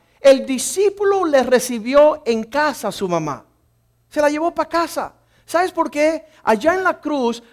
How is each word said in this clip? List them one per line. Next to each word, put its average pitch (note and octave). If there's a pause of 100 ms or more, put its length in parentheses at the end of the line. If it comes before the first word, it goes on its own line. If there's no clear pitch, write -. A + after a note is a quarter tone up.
(200)
el C4+
discípulo G4
le C#4+
recibió B3+
en A3+
casa C#4
a F#3
su F#3+
mamá." D#3 (640)
Se D4
la D4
llevó D#4+
pa' D#4+
casa. D#4 (320)
¿Sabes F4+
por E4
qué? D4+ (160)
Allá A3+
en F#4+
la E4+
cruz B3 (100)